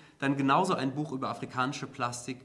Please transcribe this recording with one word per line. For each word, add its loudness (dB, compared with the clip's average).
dann 2
genauso 4
ein 0
Buch -4
über -2
afrikanische -2
Plastik -6